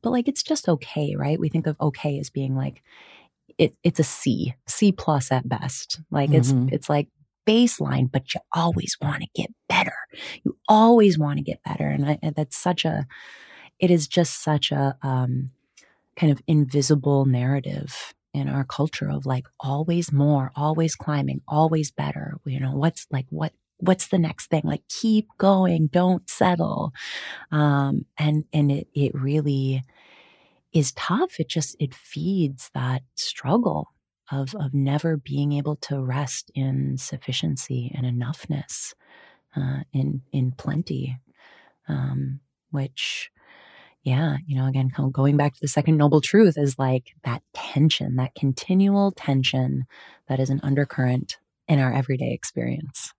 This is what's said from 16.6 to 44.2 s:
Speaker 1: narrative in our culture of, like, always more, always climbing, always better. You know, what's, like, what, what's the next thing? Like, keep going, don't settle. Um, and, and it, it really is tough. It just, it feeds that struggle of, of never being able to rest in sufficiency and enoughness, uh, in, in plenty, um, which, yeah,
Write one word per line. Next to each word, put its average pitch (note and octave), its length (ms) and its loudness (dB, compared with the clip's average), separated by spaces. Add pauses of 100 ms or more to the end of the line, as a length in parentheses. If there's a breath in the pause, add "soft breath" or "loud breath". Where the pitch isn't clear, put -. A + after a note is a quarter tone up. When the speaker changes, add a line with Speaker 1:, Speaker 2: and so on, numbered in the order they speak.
Speaker 1:
narrative C3 880 -2 (200)
in C#3 140 -4
our C#3 160 -2
culture D3 460 -2
of, C#3+ 160 -4
like, C3 200 -2 (140)
always D#3+ 520 -2
more, C#3+ 440 2
always D#3 400 0
climbing, C#3 520 -2
always D#3 440 2
better. D3 540 -6
You C3 140 -4
know, C3 120 -2
what's, C#3+ 400 -2
like, C3 180 -4
what, D#3 240 -6 (240)
what's F#3 300 2
the G3 100 0
next D#3+ 300 -2
thing? D#3 160 0
Like, D#3 260 -4
keep G#3+ 380 0 (100)
going, F#3 500 4
don't F3+ 420 2
settle. E3+ 640 0 (580 loud breath)
Um, C#3 540 2 (120)
and, D3+ 360 0
and D3 180 4
it, - 220 -4
it C#3+ 200 0
really C3+ 680 0 (880 soft breath)
is D3+ 220 2
tough. C#4+ 460 -2
It D#3 100 -4
just, - 300 -4
it C3+ 140 -4
feeds D#3 800 -4
that C3 300 -4 (120)
struggle - 760 -2 (380)
of, C#3 240 -6
of D3 180 -6
never D3 440 0
being C#3+ 360 -2
able C#3+ 220 -2
to C#3 260 -8
rest B2+ 540 -6
in C3+ 420 -2
sufficiency C3 1000 -6
and B2+ 100 -4
enoughness, B2 880 -6 (640 soft breath)
uh, C3+ 260 -4 (100)
in, C#3 400 -2
in B2+ 220 -2
plenty, C3 680 -6 (680 soft breath)
um, C3+ 520 -4 (320)
which, - 580 -6 (720 loud breath)
yeah, C#3 440 0